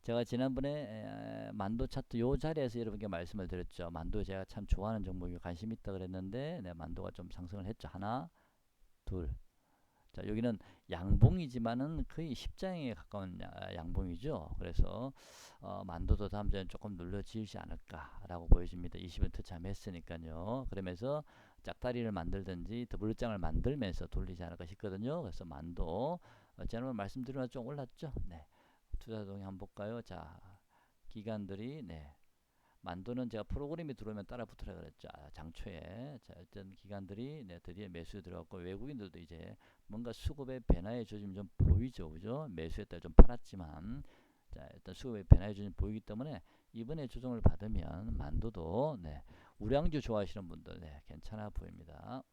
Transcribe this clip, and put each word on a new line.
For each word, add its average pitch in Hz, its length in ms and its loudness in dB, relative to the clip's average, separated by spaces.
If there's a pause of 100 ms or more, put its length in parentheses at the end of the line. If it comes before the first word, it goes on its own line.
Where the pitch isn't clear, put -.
제가 120 220 0
지난번에, 131 460 0
에, 110 800 -8
만도 107 360 0
차트 - 320 -4
요 127 180 4
자리에서 131 420 0
여러분께 104 280 -4
말씀을 90 400 -4
드렸죠. 87 440 -6
만도 85 320 -2
제가 95 220 -4
참 101 200 -10
좋아하는 104 380 2
종목이 87 360 -6
관심 87 320 -6
있다 107 200 -8
그랬는데, 98 720 -6
네, 87 100 -8
만도가 82 380 -6
좀 90 180 -12
상승을 90 380 -8
했죠. - 200 -6
하나, 117 420 -4 (760)
둘. 85 240 -2 (840)
자, 95 160 -8
여기는 110 300 2 (320)
양봉이지만은 123 1200 4
거의 156 260 -4
십 - 220 -8
장에 170 360 -4
가까운 92 480 -8
야-, 90 100 -8 (240)
양봉이죠. 87 840 -2
그래서, 95 540 4 (480)
어, 95 240 -8
만도도 92 440 2
다음 104 200 0
주에는 95 180 0
조금 101 300 -8
눌러지지 98 640 -6
않을까라고 85 880 -10
보여집니다. 90 520 6
이십 90 240 -6
원 90 80 2
터치하면 90 380 -6
했으니까요. 87 1000 -8
그러면서 98 540 -4 (400)
짝다리를 120 480 -2
만들든지 92 760 -4
더블장을 107 480 -2
만들면서 87 720 2
돌리지 90 360 -4
않을까 87 220 -8
싶거든요. 104 560 -4
그래서 95 240 -6
만도, 87 720 -2 (380)
어, 92 100 -8
지난번 123 300 -2
말씀드린 127 440 -4
것좀 123 240 -4
올랐죠. 147 460 -8 (160)
네, 80 180 -10 (540)
투자동향 101 480 -8
한번 95 120 -8
볼까요? 104 420 -8
자, 82 380 -14 (720)
기관들이, 107 720 -6
네, 78 300 -12 (680)
만도는 113 480 -4
제가 107 140 -4
프로그램이 147 500 -4
들어오면 104 320 -8
따라 123 200 -8
붙으라 - 280 -12
그랬죠. 80 400 -14
아, 73 180 -18
장초에. 92 920 -10
자, 85 140 -20
어쨌든 95 380 -16
기관들이, 101 720 -10
네, 85 120 -14
드디어 95 300 -12
매수에 85 320 -10
들어갔고 87 360 -10
외국인들도 98 640 -8
이제 85 360 -12 (320)
뭔가 117 260 -6
수급의 131 480 -6
변화의 110 440 2
조짐이 104 300 -8
좀 101 220 -8
보이죠. 98 520 4
그죠? 110 400 -6
매수에 82 360 -4
따라 87 140 -10
좀 85 140 -10
팔았지만, 98 880 12 (460)
자, - 240 -12
일단 90 220 -14
수급의 113 300 -8
변화의 98 300 10
조짐이 101 200 -6
보이기 107 260 -2
때문에 113 400 -8 (320)
이번에 127 340 -8
조정을 120 340 -6
받으면 98 760 4
만도도, 104 840 -2
네, 76 220 -10 (360)
우량주 143 420 4
좋아하시는 104 460 -2
분들, 82 320 -12
네, 73 280 -12
괜찮아 104 440 -8
보입니다. 85 800 -10